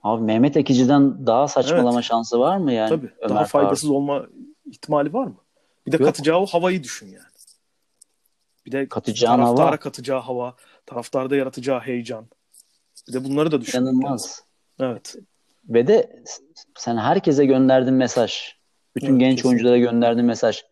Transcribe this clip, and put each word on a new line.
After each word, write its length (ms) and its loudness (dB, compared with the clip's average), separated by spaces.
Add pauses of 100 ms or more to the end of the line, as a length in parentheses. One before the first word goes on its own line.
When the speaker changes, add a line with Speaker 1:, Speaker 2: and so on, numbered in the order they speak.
Speaker 1:
Abi 200 -2
Mehmet 340 2
Ekici'den 680 2
daha 200 2
saçmalama 460 0
Speaker 2:
Evet. 100 -2
Speaker 1:
şansı 360 -2
var 180 2
mı 160 -2
yani 160 0
Speaker 2:
Tabii. 200 -4 (100)
Speaker 1:
Ömer 100 -6
Speaker 2:
Daha 160 0
Speaker 1:
Faruk? 20 -14 (200)
Speaker 2:
faydasız 220 -2
olma 380 -2 (380)
ihtimali 480 -4
var 140 -4
mı? 80 -14 (520)
Bir 40 -2
de 40 2
Speaker 1:
Yok. 100 4
Speaker 2:
katacağı 340 0
o 60 0
havayı 380 -2
düşün 240 -16
yani. 160 -20 (1400)
Bir 60 -14
de 180 -6
Speaker 1:
Katacağı 460 0
Speaker 2:
taraftara 320 4
Speaker 1:
hava. 100 0
Speaker 2:
katacağı 420 -8
hava, 360 -8 (300)
taraftarda 500 -4
yaratacağı 440 -4
heyecan. 460 -10 (800)
Bir 60 -14
de 100 -6
bunları 280 -2
da 100 0
düşünmek 220 -4 (100)
Speaker 1:
İnanılmaz. 180 0 (100)
Speaker 2:
lazım. 240 -16 (340)
Evet. 360 -8 (540)
Speaker 1:
Ve 180 2
de 380 0
s-, 180 -20 (340)
sen 200 -6
herkese 480 2
gönderdiğin 520 4
mesaj, 580 -2 (400)
bütün 120 -6
Speaker 2:
Evet, 120 4
Speaker 1:
genç 160 4
Speaker 2:
kesinlikle. 140 0
Speaker 1:
oyunculara 280 4
gönderdiğin 500 2
mesaj. 440 -2